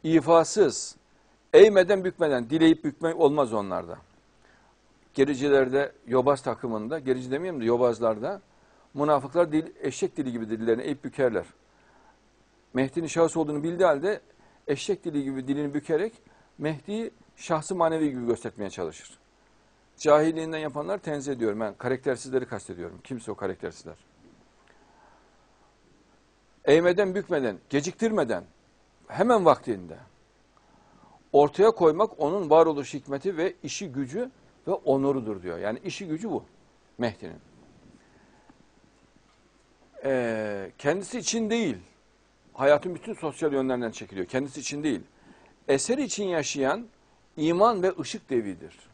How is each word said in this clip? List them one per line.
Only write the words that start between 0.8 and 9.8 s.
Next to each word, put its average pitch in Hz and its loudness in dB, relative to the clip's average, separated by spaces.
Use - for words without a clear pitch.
eğmeden 190 8
bükmeden, 139 -2
dileyip 160 4
bükmek 160 -4
olmaz 143 4
onlarda. 90 -6
Gericilerde, 139 2
yobaz 127 2
takımında, 117 -6
gerici 127 -4
demeyeyim 160 -6
de 113 -4
yobazlarda 120 0
münafıklar 147 0
dil, 156 0